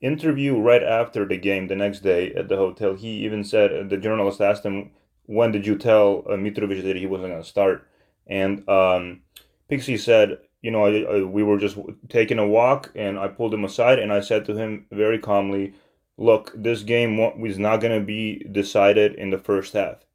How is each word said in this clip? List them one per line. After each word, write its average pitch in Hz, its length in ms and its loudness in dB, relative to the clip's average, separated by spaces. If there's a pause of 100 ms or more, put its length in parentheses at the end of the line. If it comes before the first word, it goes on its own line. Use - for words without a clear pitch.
interview 139 560 -2
right 120 240 4
after 113 420 -2
the 92 140 -4
game 95 300 -2
the 98 80 -4
next 101 240 -4
day 90 340 0
at 90 140 -4
the 95 80 0
hotel. 95 380 0
He 107 300 -8
even 107 180 -4
said, 104 300 2
uh, 85 120 -6
the 98 120 -4
journalist 101 460 -2
asked 101 240 0
him, 98 240 -6 (340)
"When 113 260 2
did 104 160 -4
you 101 120 0
tell, 107 500 4
uh, 101 40 -4
Mitrovic 101 500 -4
that 95 140 -4
he 92 100 -6
wasn't 92 260 -6
gonna 82 120 -10
start?" 98 420 0 (400)
And, 98 420 -4
um, 92 540 2 (460)
Pixie 127 280 -4
said, 107 440 4 (200)
"You 113 100 -8
know, 107 140 0
I, 104 320 0
I, 95 60 2
we 95 200 -2
were 104 140 2
just 101 200 -2
w-, - 200 -14 (140)
taking 113 280 2
a 107 80 0
walk, 120 480 2
and 101 240 -6
I 98 100 -4
pulled 110 260 -4
him 104 100 -4
aside, 120 340 4
and 104 140 -2
I 101 80 2
said 107 240 -2
to 107 120 -6
him 110 360 -8
very 107 260 0
calmly, 98 540 -2 (460)
'Look, 110 360 2
this 110 280 -4
game 117 340 0
wa-, 113 160 2 (140)
is 95 120 -6
not 107 220 2
gonna 113 200 0
be 107 400 -6 (120)
decided 101 600 4
in 98 160 -10
the 95 80 -2
first 95 340 -2
half. 95 320 -4 (100)